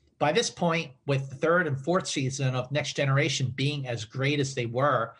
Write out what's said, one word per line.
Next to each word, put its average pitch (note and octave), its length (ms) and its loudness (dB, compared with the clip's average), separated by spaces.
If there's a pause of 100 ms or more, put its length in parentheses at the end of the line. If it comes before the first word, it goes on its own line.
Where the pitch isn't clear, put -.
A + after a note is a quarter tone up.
(180)
by D3 140 2
this A3+ 180 2
point, E3 420 -2 (140)
with C#3 240 0
the - 60 -12
third E3 300 4
and C3+ 140 -2
fourth F3+ 280 0
season C3 460 -2
of B2+ 180 -4
Next C#3 240 -2
Generation C#3 580 2
being C#3 320 -2
as A2+ 180 -6
great C#3+ 360 0
as C#3 140 -2
they A#2+ 120 -2
were, A#2+ 540 0